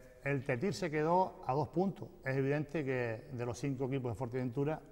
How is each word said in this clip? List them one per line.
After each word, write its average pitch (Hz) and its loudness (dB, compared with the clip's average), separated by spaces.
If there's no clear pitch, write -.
el 139 2
Tetir 131 2
se 170 -2
quedó 165 4
a 131 2
dos 143 2
puntos. - 0
Es 131 0
evidente 143 2
que 123 -2
de 120 -2
los 120 -2
cinco 135 -2
equipos 123 0
de 107 -4
Fuerteventura, 131 -2